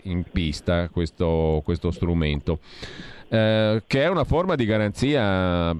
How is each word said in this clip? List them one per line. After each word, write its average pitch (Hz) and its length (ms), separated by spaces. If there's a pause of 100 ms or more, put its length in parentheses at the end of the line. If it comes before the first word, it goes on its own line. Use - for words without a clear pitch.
in 90 260
pista 87 600
questo, 80 720
questo 85 260
strumento, 80 680 (680)
eh, 110 580
che 135 160
è 151 60
una 180 140
forma 170 320
di 131 100
garanzia 101 1160